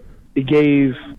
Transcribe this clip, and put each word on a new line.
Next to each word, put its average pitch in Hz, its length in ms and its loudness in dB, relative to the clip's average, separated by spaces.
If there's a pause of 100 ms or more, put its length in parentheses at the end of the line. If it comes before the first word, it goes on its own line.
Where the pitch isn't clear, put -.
(360)
it 135 120 -4
gave 143 460 2 (260)